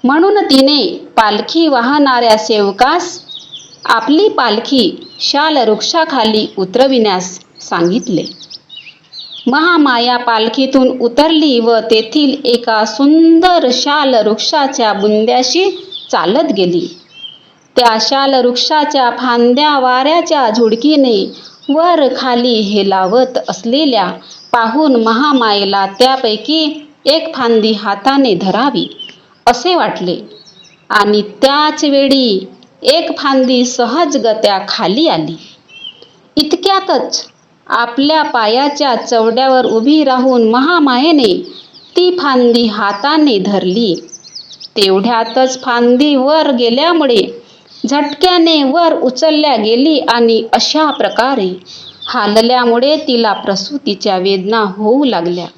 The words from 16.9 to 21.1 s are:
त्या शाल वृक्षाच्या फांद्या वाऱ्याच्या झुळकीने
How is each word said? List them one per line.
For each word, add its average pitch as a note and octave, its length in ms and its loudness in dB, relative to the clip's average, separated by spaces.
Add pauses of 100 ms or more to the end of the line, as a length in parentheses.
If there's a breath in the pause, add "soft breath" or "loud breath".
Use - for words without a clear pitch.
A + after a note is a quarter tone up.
त्या A#3 240 2
शाल C#4 360 0
वृक्षाच्या C4 840 0
फांद्या B3 600 2
वाऱ्याच्या C4+ 720 0
झुळकीने A#3 720 2 (440 loud breath)